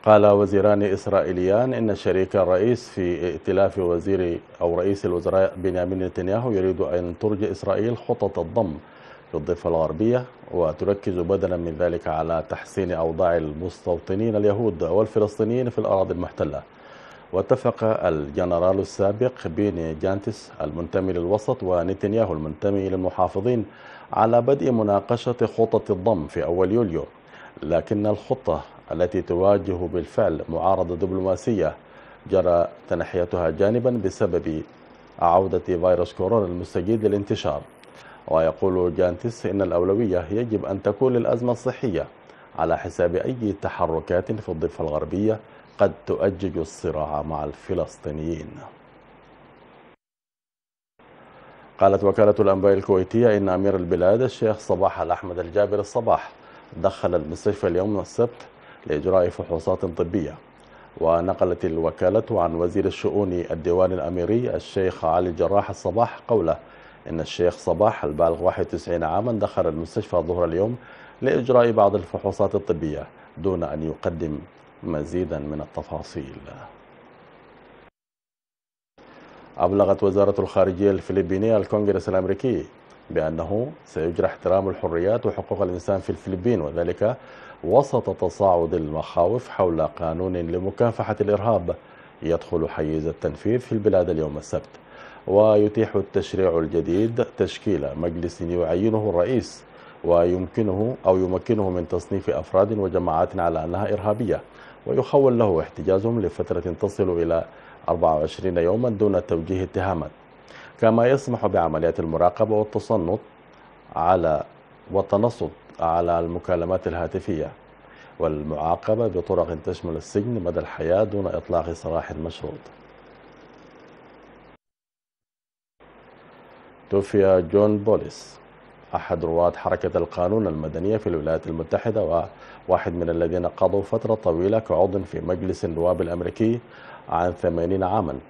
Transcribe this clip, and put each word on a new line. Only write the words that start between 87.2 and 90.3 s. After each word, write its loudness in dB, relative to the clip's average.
وسط 2
تصاعد 2
المخاوف -2
حول 0
قانون -4